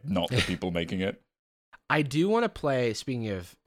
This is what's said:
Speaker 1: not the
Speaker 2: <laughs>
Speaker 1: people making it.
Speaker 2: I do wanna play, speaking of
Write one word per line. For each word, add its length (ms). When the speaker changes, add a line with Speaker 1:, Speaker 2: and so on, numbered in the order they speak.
Speaker 1:
not 260
the 120
Speaker 2:
<laughs> 60
Speaker 1:
people 240
making 300
it. 200
Speaker 2:
I 140
do 260
wanna 200
play, 440
speaking 360
of 260